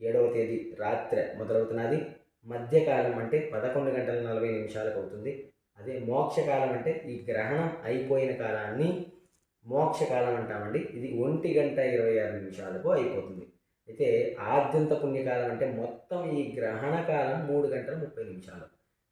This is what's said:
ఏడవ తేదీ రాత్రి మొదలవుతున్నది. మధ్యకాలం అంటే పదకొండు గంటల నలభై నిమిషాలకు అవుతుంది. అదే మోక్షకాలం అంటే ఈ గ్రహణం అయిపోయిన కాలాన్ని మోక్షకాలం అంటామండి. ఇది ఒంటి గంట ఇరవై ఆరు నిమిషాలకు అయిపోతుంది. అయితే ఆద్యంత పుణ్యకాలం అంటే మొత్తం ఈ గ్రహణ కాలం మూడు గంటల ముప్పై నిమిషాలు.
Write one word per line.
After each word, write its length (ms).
ఏడవ 260
తేదీ 460
రాత్రి 580
మొదలవుతున్నది. 680
మధ్యకాలం 760
అంటే 340
పదకొండు 360
గంటల 380
నలభై 240
నిమిషాలకు 480
అవుతుంది. 500
అదే 220
మోక్షకాలం 760
అంటే 320
ఈ 260
గ్రహణం 520
అయిపోయిన 520
కాలాన్ని 760
మోక్షకాలం 680
అంటామండి. 440
ఇది 440
ఒంటి 300
గంట 240
ఇరవై 420
ఆరు 180
నిమిషాలకు 540
అయిపోతుంది. 540
అయితే 520
ఆద్యంత 640
పుణ్యకాలం 480
అంటే 200
మొత్తం 600
ఈ 240
గ్రహణ 460
కాలం 460
మూడు 200
గంటల 280
ముప్పై 280
నిమిషాలు. 400